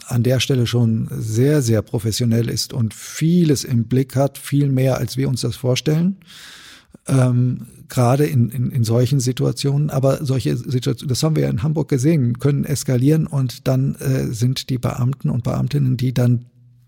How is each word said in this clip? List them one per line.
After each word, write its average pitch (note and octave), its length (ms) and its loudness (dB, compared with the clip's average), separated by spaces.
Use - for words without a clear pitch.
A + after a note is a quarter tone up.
an A#2+ 160 0
der B2+ 160 2
Stelle B2 280 0
schon A#2 440 0
sehr, B2+ 500 0
sehr A2+ 200 2
professionell A2+ 640 -2
ist C3 240 -6
und A2+ 220 -2
vieles D#3+ 720 0
im A#2 240 0
Blick C3 260 0
hat, C#3 220 0
viel C#3+ 320 0
mehr, C3 300 0
als B2+ 180 -4
wir C3+ 100 -2
uns B2+ 140 -4
das B2 160 -4
vorstellen. D#3 580 0
Ähm, B2+ 600 2
gerade C3 380 4
in, B2+ 260 2
in, B2+ 200 -2
in A#2 120 0
solchen B2 360 2
Situationen. C#3 720 0
Aber C#3 340 0
solche C3+ 320 0
Situationen, B2+ 540 -4
das B2 140 0
haben D#3 120 2
wir C#3+ 80 2
ja C#3 60 0
in C3 140 -2
Hamburg D#3 260 -2
gesehen, B2+ 500 2
können C#3 240 0
eskalieren C#3+ 640 0
und C3 400 -4
dann, C3 280 0
äh, C3+ 320 -2
sind B2 420 -2
die C3 80 -2
Beamten B2 520 -2
und A#2+ 140 -2
Beamtinnen, C3 540 0
die B2 160 -2
dann A#2+ 320 2